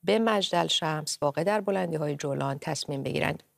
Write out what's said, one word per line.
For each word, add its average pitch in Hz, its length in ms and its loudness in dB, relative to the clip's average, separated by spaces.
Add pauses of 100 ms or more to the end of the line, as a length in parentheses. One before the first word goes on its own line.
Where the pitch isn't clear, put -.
به 214 160 4
مجدل 196 480 2
شمس 156 540 -2
واقع 147 220 2
در 208 180 2
بلندی‌های 170 540 0
جولان 139 440 -2
تصمیم 143 440 -4
بگیرند. 147 400 -2 (140)